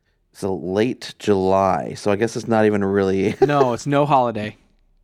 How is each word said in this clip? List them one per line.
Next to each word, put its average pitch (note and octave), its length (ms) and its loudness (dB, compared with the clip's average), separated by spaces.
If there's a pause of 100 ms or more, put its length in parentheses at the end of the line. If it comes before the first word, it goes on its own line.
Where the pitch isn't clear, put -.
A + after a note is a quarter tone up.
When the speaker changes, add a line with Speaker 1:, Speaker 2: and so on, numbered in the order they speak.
(320)
Speaker 1:
it's - 100 -16
a G#2 60 -4
late F#2+ 720 -4
July, F#2+ 760 2
so - 160 -4
I G2+ 60 2
guess A2+ 200 -2
it's A#2 120 -10
not A2 160 4
even G#2 180 2
really G2 560 0
<laughs> - 40 2
Speaker 2:
No, C#3 320 2
it's A2 120 -8
no C#3+ 200 2
holiday. A#2 500 0 (480)